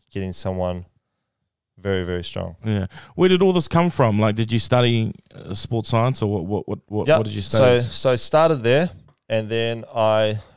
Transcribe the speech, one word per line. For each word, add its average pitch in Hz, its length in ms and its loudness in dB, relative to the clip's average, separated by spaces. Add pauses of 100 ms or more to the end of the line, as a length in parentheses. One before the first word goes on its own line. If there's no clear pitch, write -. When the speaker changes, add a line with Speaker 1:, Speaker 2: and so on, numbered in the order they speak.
(120)
Speaker 1:
getting 95 220 -8
someone 90 520 -6 (920)
very, 95 260 -2
very 87 200 -4
strong. 90 320 -10 (100)
Speaker 2:
Yeah. 104 220 -2 (280)
Where 180 140 4
did 180 120 4
all 190 120 4
this 175 140 0
come 170 220 2
from? 113 300 2
Like, 107 160 2
did 110 160 -2
you 117 80 0
study, 117 540 2 (200)
uh, - 200 -14
sports 107 360 -6
science, 120 320 0
or 107 100 0
what, 95 140 -4
what, 98 220 -6
what, 104 200 -8
what, 104 200 -4
Speaker 1:
Yeah. 156 100 4
Speaker 2:
what 113 80 0
did 107 100 -8
you 104 60 -6
study? 120 400 4
Speaker 1:
So, 123 80 -4
so - 220 0
I 127 40 2
started 156 480 2
there, 139 260 4 (400)
and 110 200 -2
then 113 340 -4 (100)
I 110 460 2 (180)